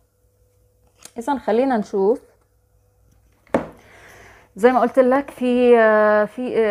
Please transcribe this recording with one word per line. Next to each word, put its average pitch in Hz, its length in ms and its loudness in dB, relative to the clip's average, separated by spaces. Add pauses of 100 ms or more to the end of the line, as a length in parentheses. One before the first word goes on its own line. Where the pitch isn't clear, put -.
(1160)
إذن 254 220 -6
خلينا 240 380 -2
نشوف. 202 440 -2 (2250)
زي 226 160 2
ما 247 80 0
قلت 240 200 -2
لك، 262 320 0
في، 247 460 2 (500)
في، 254 220 -12 (220)